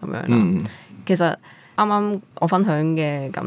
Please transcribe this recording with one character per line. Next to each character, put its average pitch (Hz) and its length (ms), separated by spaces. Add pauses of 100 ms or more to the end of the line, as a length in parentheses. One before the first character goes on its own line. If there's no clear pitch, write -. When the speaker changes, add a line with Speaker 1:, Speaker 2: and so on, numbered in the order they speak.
Speaker 1:
噉 - 60
樣 - 60
啦。 - 140
Speaker 2:
嗯， 95 320
嗯。 80 60 (400)
Speaker 1:
其 190 100
實 170 200 (400)
啱 214 120
啱 208 340 (140)
我 - 120
分 185 160
享 156 180 (140)
嘅 147 360
感 - 160